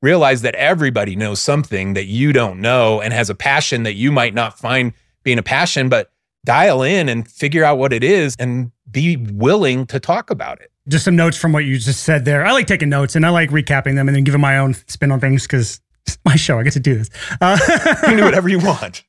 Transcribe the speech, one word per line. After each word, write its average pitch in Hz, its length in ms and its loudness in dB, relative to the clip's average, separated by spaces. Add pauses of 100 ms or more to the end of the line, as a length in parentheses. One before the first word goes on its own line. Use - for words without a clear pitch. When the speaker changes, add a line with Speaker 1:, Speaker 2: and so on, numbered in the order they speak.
Speaker 1:
realize 135 400 2
that 120 140 -4
everybody 135 600 0
knows 104 240 -4
something 101 540 -2
that 95 100 -4
you 123 300 0
don't 101 260 0
know 113 400 2
and 110 140 -4
has 113 160 -2
a 98 40 -8
passion 139 500 -2
that 107 100 -4
you 123 180 0
might 120 220 0
not 113 240 -4
find 123 340 -2 (300)
being 123 160 0
a 107 40 -2
passion, 135 460 -2
but 117 240 0 (320)
dial 135 380 2
in 165 260 0
and 117 180 -4
figure 156 380 -2
out 147 140 4
what 131 160 0
it 113 100 0
is 160 340 0
and 123 320 -4 (200)
be 151 260 0
willing 127 680 0
to 135 120 -8
talk 180 300 -4
about - 320 -8
it. - 100 -20 (160)
Speaker 2:
Just 147 200 -2
some 180 100 4
notes 165 220 2
from 165 140 0
what 151 120 0
you 135 140 -2
just 123 240 -4
said 147 240 0
there. 147 180 2
I 214 80 2
like 247 140 0
taking 151 240 0
notes 143 260 -2
and 156 80 4
I 165 60 4
like 170 180 2
recapping 139 460 0
them 139 140 0
and 139 60 2
then 139 100 2
giving 143 160 2
my 135 180 2
own 131 160 0 (120)
spin - 240 -2
on 135 80 0
things 135 280 0
'cause 123 340 -2 (240)
it's - 200 -10
my 147 120 4
show. 135 220 0
I 113 60 -2
get 147 100 2
to 143 60 -2
do 123 180 2
this. 107 100 -6 (320)
Uh, 185 220 4
<laughs> 539 60 2
Speaker 1:
You 311 260 2
can 226 240 2
do 208 60 4
whatever 185 240 2
you 190 100 2
want. 160 500 -4